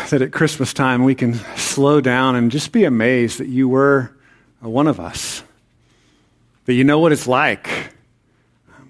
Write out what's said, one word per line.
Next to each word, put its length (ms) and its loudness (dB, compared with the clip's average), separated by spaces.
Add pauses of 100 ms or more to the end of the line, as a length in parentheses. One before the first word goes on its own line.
(100)
that 120 0
at 100 -4
Christmas 400 -2
time 320 0
we 100 2
can 200 -2 (220)
slow 440 2
down 340 2
and 160 0
just 220 -6
be 120 4
amazed 560 0
that 80 -8
you 200 0
were 440 2 (480)
one 280 0
of 100 -2
us, 440 -10 (1200)
that 80 0
you 100 4
know 160 4
what 140 4
it's 160 -2
like. 400 0 (1200)